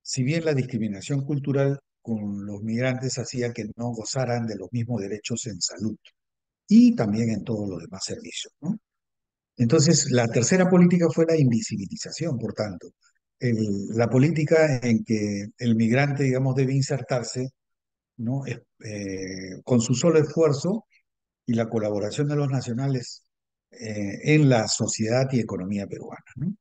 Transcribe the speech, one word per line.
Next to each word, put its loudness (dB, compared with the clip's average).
Si -6
bien 0
la 2
discriminación -4
cultural 0
con -6
los -10
migrantes -2
hacía -4
que -8
no -6
gozaran -4
de -6
los -12
mismos -2
derechos -6
en -10
salud -4
y 8
también 0
en -2
todos -4
los -8
demás -14
servicios, -12
¿no? -4
Entonces, 4
la 2
tercera 4
política 6
fue 2
la 2
invisibilización, -2
por -6
tanto. -8
El, 0
la 2
política 4
en 2
que -2
el 2
migrante, 2
digamos, 2
debe 0
insertarse, -4
¿no? -6
Es-, -10
eh, -10
con 2
su 0
solo 4
esfuerzo 0
y 0
la 0
colaboración -2
de -2
los 0
nacionales, -4
eh, -2
en 6
la 4
sociedad 0
y 2
economía -4
peruana, -14
¿no? -6